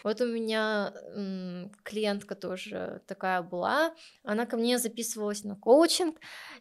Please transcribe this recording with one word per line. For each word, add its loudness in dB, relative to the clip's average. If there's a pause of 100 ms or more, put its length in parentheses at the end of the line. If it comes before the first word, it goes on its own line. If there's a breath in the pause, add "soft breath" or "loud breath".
Вот 4
у 0
меня, 0 (220)
м, -8 (120)
клиентка -4
тоже -8
такая -2
была, 0 (320 soft breath)
она -2
ко -4
мне 2
записывалась -4
на -8
коучинг, 6 (420 loud breath)